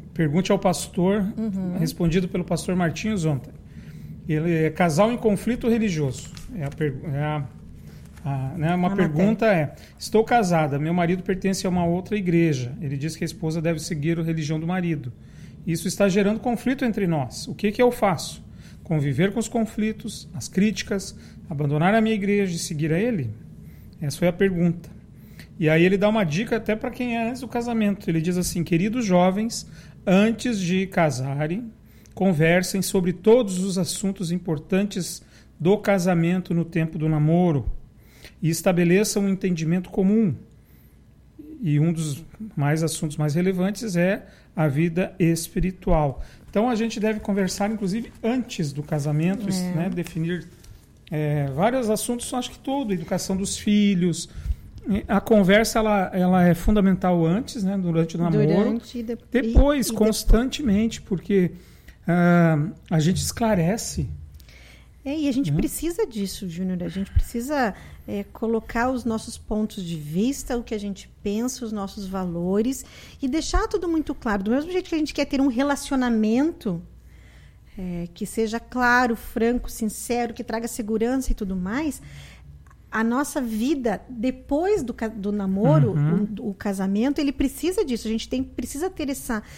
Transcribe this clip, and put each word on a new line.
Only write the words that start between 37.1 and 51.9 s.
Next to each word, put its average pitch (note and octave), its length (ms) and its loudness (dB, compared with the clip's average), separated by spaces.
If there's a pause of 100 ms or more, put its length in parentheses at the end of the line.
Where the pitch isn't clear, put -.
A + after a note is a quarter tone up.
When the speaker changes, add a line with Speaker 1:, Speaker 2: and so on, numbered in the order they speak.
Speaker 1:
e D#3+ 80 2
estabeleçam F3+ 760 4
um G3 40 2
entendimento F3+ 600 0
comum." G3+ 440 4 (1300)
E D3+ 180 2
um E3 120 4
dos D#3 320 -6 (320)
mais D3+ 260 0
assuntos D3+ 360 -4
mais D3+ 180 -2
relevantes F#3 600 -2
é F#3 280 0 (300)
a D#3 140 2
vida E3 500 0
espiritual. E3 1040 0 (260)
Então, A3 200 2
a B3 60 0
gente A3 260 -2
deve G#3+ 180 0
conversar, G3+ 500 -2
inclusive, A3 420 -4 (120)
antes A3+ 480 -2
do C#3 100 -6
casamento, D#3 680 0
Speaker 2:
É. F3+ 240 -2
Speaker 1:
né, E3+ 160 0
definir, E3+ 580 -4 (640)
é, D3+ 360 0
vários G#3+ 420 0
assuntos, A#3+ 440 -2